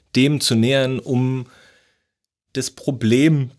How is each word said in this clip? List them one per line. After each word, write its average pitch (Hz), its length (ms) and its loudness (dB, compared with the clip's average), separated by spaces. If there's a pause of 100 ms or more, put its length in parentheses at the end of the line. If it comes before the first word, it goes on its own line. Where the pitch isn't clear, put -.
(160)
dem 139 260 2
zu - 140 0
nähern, 131 440 0
um 127 480 -4 (1080)
das - 180 -6
Problem 135 880 0